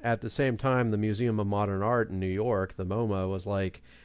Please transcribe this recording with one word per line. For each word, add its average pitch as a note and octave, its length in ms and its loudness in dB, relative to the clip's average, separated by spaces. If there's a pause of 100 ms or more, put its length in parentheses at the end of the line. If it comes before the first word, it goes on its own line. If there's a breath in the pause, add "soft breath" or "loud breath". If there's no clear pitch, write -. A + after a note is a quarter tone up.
at A#2 160 0
the A2+ 100 -6
same C3 260 0
time B2+ 340 2
the G#2+ 80 0
Museum G#2+ 420 0
of G2+ 60 0
Modern G2+ 360 0
Art A2+ 280 2
in F#2+ 100 -4
New F#2+ 60 0
York, F#2+ 500 0
the F#2 100 -4
moma, G2 420 0
was F#2+ 180 -4
like, G2 360 -2 (220 loud breath)